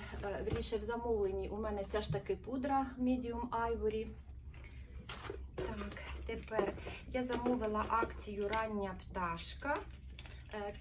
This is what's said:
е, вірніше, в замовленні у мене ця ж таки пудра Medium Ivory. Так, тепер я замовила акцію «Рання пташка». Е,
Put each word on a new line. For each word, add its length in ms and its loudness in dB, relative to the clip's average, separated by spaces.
е, 220 0
вірніше, 320 2
в 60 0
замовленні 680 2
у 80 -2
мене 260 0
ця 180 2
ж 120 0
таки 220 2
пудра 500 2
Medium 500 2
Ivory. 580 2
Так, 460 -2
тепер 480 2
я 100 2
замовила 680 4
акцію 600 2
«Рання 520 2
пташка». 760 0
Е, 280 -4